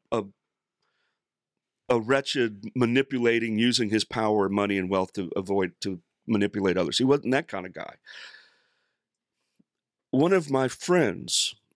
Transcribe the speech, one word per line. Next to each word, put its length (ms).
a, 140
a 100
wretched, 640
manipulating, 840
using 320
his 140
power, 440
money, 300
and 100
wealth 260
to 220
avoid, 360
to 180
manipulate 520
others. 180
He 80
wasn't 280
that 160
kind 180
of 80
guy. 220
One 220
of 180
my 180
friends, 880